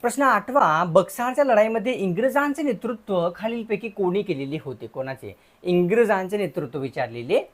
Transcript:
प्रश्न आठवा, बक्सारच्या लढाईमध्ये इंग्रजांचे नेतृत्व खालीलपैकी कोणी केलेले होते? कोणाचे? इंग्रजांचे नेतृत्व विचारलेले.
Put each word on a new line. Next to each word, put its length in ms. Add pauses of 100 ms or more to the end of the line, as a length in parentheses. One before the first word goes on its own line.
प्रश्न 200
आठवा, 640
बक्सारच्या 600
लढाईमध्ये 480
इंग्रजांचे 680
नेतृत्व 760
खालीलपैकी 520
कोणी 340
केलेले 420
होते? 220
कोणाचे? 500 (260)
इंग्रजांचे 760
नेतृत्व 420
विचारलेले. 640 (120)